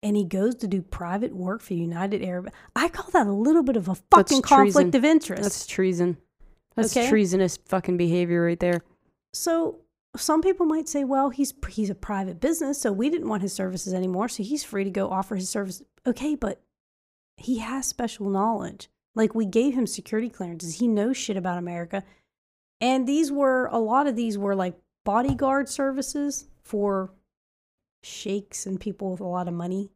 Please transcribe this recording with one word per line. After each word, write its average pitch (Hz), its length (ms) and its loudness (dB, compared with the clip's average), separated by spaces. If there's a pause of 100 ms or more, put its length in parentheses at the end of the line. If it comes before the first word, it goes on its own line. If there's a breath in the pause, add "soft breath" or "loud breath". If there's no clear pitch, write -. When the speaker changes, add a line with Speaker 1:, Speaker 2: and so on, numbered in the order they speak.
Speaker 1:
And 208 120 0
he 208 100 2
goes 190 300 0
to 233 120 -6
do 185 160 -2
private 185 500 -6
work 185 280 -6
for - 120 -8
United 175 480 -4
Arab. 180 300 -6 (240 loud breath)
I 277 120 2
call 370 240 -8
that 269 140 6
a 202 60 0
little 269 320 4
bit 254 120 2
of 185 120 -2
a 190 60 0
Speaker 2:
That's - 180 -8
Speaker 1:
fucking 202 320 6
conflict 269 480 8
Speaker 2:
treason. - 40 2
Speaker 1:
of 247 80 6
interest. 302 400 4
Speaker 2:
That's - 220 -4
treason. 175 520 0 (580)
That's 226 200 2
Speaker 1:
Okay? 226 140 2
Speaker 2:
treasonous 185 560 4
fucking 185 320 0
behavior 175 480 2
right 170 140 0
there. 175 240 0 (500)
Speaker 1:
So 330 460 -2 (380)
some 311 240 2
people 370 240 2
might 311 240 0
say, 285 140 -2
"Well, 269 260 2
he's, 262 240 -2 (160)
he's 214 200 -2
a 196 60 -4
private 190 440 -6
business, 285 420 -2
so 220 100 0
we 214 180 0
didn't 320 200 -4
want 214 120 -2
his 190 120 -4
services 185 400 -6
anymore, 185 340 -2
so 226 160 -8
he's 285 200 -6
free 196 200 -6
to 196 60 -4
go 196 200 -4
offer 190 260 -4
his 185 140 -6
service." 196 320 -6 (240)
Okay, 269 300 -2
but - 260 -6 (760)
he 240 220 -4
has 247 260 -6
special 220 440 -4
knowledge. 196 600 -2 (260)
Like, 220 180 2
we 220 120 0
gave 233 280 2
him 247 140 2
security 220 420 -4
clearances. 170 460 -10
He 247 120 2
knows 226 300 2
shit 202 200 -4
about 180 200 -4
America. 175 460 -6 (760 soft breath)
And 254 280 2
these 285 240 2
were, 262 400 2
a 233 80 0
lot 233 260 2
of 269 100 0
these 226 220 -2
were, 202 180 0
like, 180 200 -2 (300)
bodyguard 269 640 2
services 277 800 -4 (160)
for 196 480 -2 (920)
sheikhs - 640 -8
and 190 120 -4
people 196 300 -6
with 185 100 -6
a 190 60 -8
lot 180 220 -4
of 175 60 -6
money. 185 420 -6